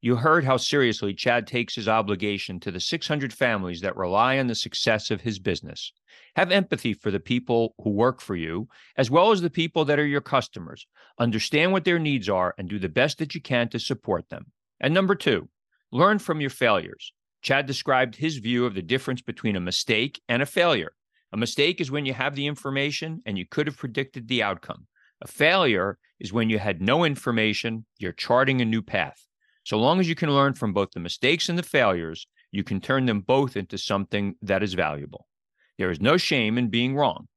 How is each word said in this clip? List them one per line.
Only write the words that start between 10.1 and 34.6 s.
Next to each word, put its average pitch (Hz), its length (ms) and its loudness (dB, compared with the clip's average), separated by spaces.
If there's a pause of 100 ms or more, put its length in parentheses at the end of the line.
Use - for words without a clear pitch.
customers. 87 680 -4 (320)
Understand 120 500 2
what 190 140 0
their 170 160 2
needs 135 280 -2
are 90 300 0
and 92 100 -8
do 98 120 -6
the 90 80 -4
best 127 300 0
that 156 180 -6
you 160 40 -8
can 120 280 0
to 120 100 -6
support 104 520 -4
them. - 160 -14 (340)
And 139 120 2
number 190 220 4
two, 98 340 0 (440)
learn 190 260 4
from 156 220 -4
your 139 100 -2
failures. 101 640 0 (280)
Chad 135 260 0
described 131 480 0
his 156 220 -4
view 120 300 0
of 110 80 -4
the 92 80 -6
difference 123 380 -2
between 110 360 -4
a 90 40 -2
mistake 110 680 -2
and 123 140 0
a 143 40 -2
failure. 143 460 0 (400)
A 98 40 -6
mistake 143 440 0
is 143 100 -4
when 147 160 -4
you 131 60 -4
have 135 240 -4
the 143 100 -2
information 147 800 -4
and 101 100 -4
you 90 80 -6
could 147 220 -2
have 147 100 -6
predicted 127 520 -8
the 117 160 0
outcome. - 420 -6 (360)
A - 40 -16
failure 139 720 2 (220)
is 98 120 -10
when 113 160 0
you 110 120 0
had 98 200 -2
no 123 220 4
information, 113 840 -2 (140)
you're 90 140 -6
charting 131 480 2
a 120 40 2
new 113 160 0
path. 90 460 -4 (380)
So - 120 -2
long 135 220 4
as 185 100 2
you 170 60 0
can 147 180 -2
learn 139 220 4
from 107 180 -4
both 95 200 0
the - 80 -10
mistakes 127 480 0
and 175 100 0
the 175 60 -4
failures, 87 640 0 (240)
you 98 100 -4
can 95 180 -4
turn 131 260 0
them 104 160 0
both 131 340 2
into 98 200 -8
something 101 640 -2
that 98 200 0